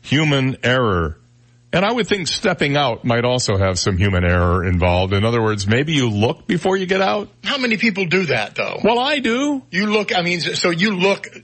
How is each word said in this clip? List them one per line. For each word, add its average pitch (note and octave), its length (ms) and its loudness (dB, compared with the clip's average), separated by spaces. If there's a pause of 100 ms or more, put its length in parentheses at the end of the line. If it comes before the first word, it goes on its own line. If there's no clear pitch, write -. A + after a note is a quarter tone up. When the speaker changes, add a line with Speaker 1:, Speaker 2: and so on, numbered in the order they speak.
Speaker 1:
human C#3 580 0
error. G#2+ 540 0 (560)
And F#3 140 2
I A3 60 0
would A#3 160 -2
think F#3+ 200 -2
stepping D#3+ 480 -2
out C3+ 300 0
might A#2+ 200 2
also B2 300 0
have F#2+ 220 2
some G2 180 0
human F#2 300 2
error F2 400 2
involved. F2+ 480 2
In G2 100 2
other A#2 160 2
words, G#2+ 280 -2
maybe D3 260 2
you B2+ 160 2
look A2 380 0
before F#3+ 300 0
you F#3 100 -2
get F#3+ 120 0
out. G3+ 300 0 (140)
Speaker 2:
How C4 160 -4
many A#3 180 0
people G3 300 -2
do F#3 180 0
that, A#2 300 -4
though? - 280 -4
Speaker 1:
Well, A#3 140 2
I C#4 220 0
do. C4 500 -2
Speaker 2:
You F#3+ 160 -2
look, G#3 320 0
I F3 60 0
mean, F3 160 -2
so - 320 -2
you F#3 240 0
look F#3+ 320 0 (160)